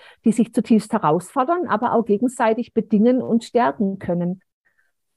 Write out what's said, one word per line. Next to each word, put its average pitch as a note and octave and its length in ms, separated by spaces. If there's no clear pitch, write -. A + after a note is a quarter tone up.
die A3 80
sich - 220
zutiefst G#3+ 380
herausfordern, B3+ 760
aber A3+ 240
auch A3+ 120
gegenseitig A3+ 680
bedingen A3+ 480
und A3+ 240
stärken G#3 540
können. F3 420